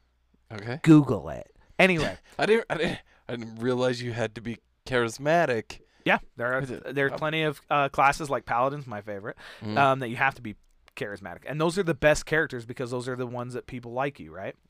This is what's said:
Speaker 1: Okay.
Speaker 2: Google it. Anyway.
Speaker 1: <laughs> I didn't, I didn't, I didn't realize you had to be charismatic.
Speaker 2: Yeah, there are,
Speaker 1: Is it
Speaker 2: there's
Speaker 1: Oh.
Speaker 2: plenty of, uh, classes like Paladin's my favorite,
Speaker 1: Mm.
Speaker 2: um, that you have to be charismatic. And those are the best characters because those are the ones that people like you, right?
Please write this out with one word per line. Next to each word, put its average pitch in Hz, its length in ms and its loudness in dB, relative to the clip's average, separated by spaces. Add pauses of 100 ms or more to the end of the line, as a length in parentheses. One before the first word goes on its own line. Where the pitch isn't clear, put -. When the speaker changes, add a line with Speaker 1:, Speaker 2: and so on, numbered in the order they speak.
(520)
Speaker 1:
Okay. 113 320 -8
Speaker 2:
Google 135 460 8
it. 64 180 -10 (300)
Anyway. 156 400 2 (100)
Speaker 1:
<laughs> - 120 -12
I 151 60 4
didn't, 220 240 4
I 165 80 -2
didn't, 156 220 -2 (280)
I - 80 -6
didn't 113 240 -10
realize 123 420 0
you 123 120 -6
had 110 220 -2
to 120 60 -12
be 113 160 -8 (280)
charismatic. 131 920 0 (260)
Speaker 2:
Yeah, 202 140 4 (180)
there 123 160 -2
are, 135 80 0
Speaker 1:
Is 131 100 -6
it - 240 -10
Speaker 2:
there's 139 160 2
Speaker 1:
Oh. - 60 -6
Speaker 2:
plenty 156 260 -2
of, 151 260 -2
uh, 143 200 2
classes 139 400 2
like 123 160 -2
Paladin's 131 420 0
my 104 140 -10
favorite, 104 360 -10 (260)
Speaker 1:
Mm. 107 140 -2
Speaker 2:
um, 135 220 4
that 120 100 -6
you 120 60 -6
have 135 200 2
to 123 60 -18
be 110 140 -10 (400)
charismatic. 95 500 -10
And 151 160 -6
those 170 160 2
are 202 60 0
the 165 100 0
best 151 320 2
characters 139 400 -2
because 120 260 -8
those 123 160 -4
are 127 80 -4
the 123 120 -4
ones 123 260 -8
that 117 140 -10
people 123 240 -12
like 139 280 -4
you, 78 140 -16
right? 98 220 -10 (140)